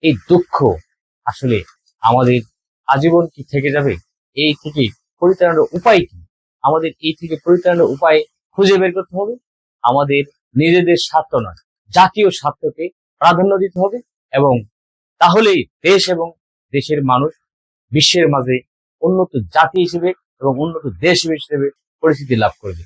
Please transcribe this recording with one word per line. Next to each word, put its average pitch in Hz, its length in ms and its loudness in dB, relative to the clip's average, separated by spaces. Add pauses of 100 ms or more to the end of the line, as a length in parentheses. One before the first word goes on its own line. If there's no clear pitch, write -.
এই 156 100 2 (140)
দুঃখ 175 280 0 (680)
আসলে 120 320 -4 (460)
আমাদের 123 360 2 (480)
আজীবন 165 400 2
কি 143 160 -18
থেকে 143 280 -4
যাবে? 139 220 -2 (440)
এই 151 240 0
থেকে 147 220 -4 (380)
পরিত্রাণের 175 440 2 (120)
উপায় 202 320 4
কি? - 100 -20 (440)
আমাদের 160 360 -2
এই 160 140 -4
থেকে 160 300 -8
পরিত্রাণের 175 520 2
উপায় 156 240 2 (340)
খুঁজে 196 240 2
বের 185 160 0
করতে 180 220 -8
হবে। 208 180 -6 (500)
আমাদের 139 380 0 (340)
নিজেদের 170 420 2 (100)
স্বার্থ - 280 -4
নয়, 101 240 -6 (320)
জাতীয় 185 400 2
স্বার্থকে 147 540 -8 (360)
প্রাধান্য 175 360 2
দিতে 190 220 -4
হবে, 202 180 -2 (360)
এবং 139 200 2 (680)
তাহলেই 185 400 4 (220)
দেশ 185 260 4
এবং 170 180 -2 (460)
দেশের 147 300 -2
মানুষ 131 280 0 (600)
বিশ্বের 160 380 2
মাঝে 127 260 -2 (460)
উন্নত 185 300 -2 (240)
জাতি 180 300 0
হিসেবে 170 240 -4 (300)
এবং 135 140 -2 (100)
উন্নত 160 220 -8 (160)
দেশ 175 180 2 (120)
হিসেবে 147 360 -4 (340)
পরিচিতি 143 340 0
লাভ 107 160 0 (100)
করবে। 87 240 -12